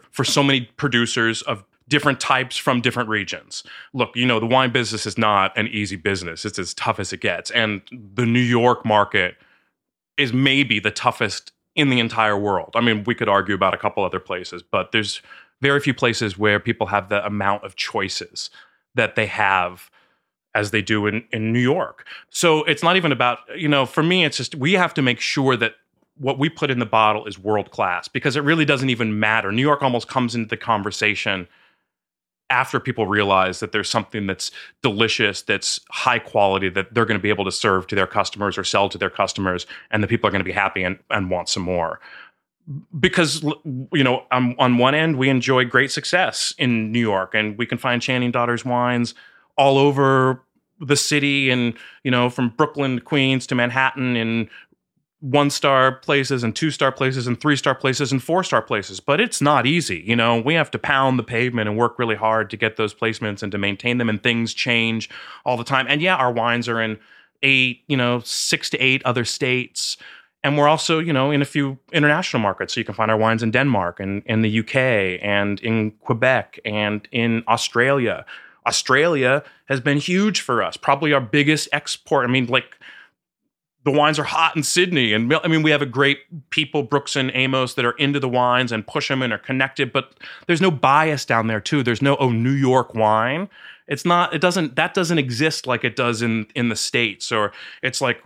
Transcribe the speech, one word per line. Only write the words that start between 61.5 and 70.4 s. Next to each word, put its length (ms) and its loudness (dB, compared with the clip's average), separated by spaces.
and 80 -2
work 200 0
really 160 0
hard 360 0
to 60 -12
get 200 -2
those 180 -2
placements 480 -4
and 80 -6
to 80 -4
maintain 380 -2
them, 140 0
and 120 -2
things 300 0
change 560 -2
all 100 0
the 80 -4
time. 240 0
And 140 0
yeah, 140 0
our 140 2
wines 380 0
are 140 -2
in 160 -4
eight, 460 0
you 80 0
know, 240 2
six 500 -4
to 80 -4
eight 280 0
other 180 0
states. 720 -4